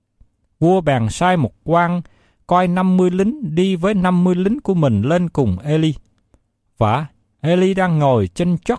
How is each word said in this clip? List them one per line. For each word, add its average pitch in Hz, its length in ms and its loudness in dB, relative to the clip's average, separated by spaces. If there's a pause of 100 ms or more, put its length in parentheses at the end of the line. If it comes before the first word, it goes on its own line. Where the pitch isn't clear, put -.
(600)
Vua 180 200 2
bèn 131 300 0
sai 185 260 0
một 139 160 -2 (120)
quan 170 380 0 (440)
coi 180 220 2
năm 185 280 0
mươi 185 140 2
lính 196 440 -2
đi 185 220 0
với 185 180 -2
năm 180 300 2
mươi 180 100 2
lính 196 260 -2
của 196 140 -2
mình 131 280 2
lên 170 260 0
cùng 107 300 -2
Ê-li. 156 360 -2 (840)
Và 117 280 0 (380)
Eli 180 300 2
đang 185 240 0
ngồi 127 360 2
trên 175 240 -2
chót 240 200 -4